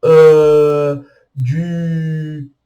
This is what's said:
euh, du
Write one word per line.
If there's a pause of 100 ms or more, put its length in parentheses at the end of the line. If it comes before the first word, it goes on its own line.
euh, (340)
du (140)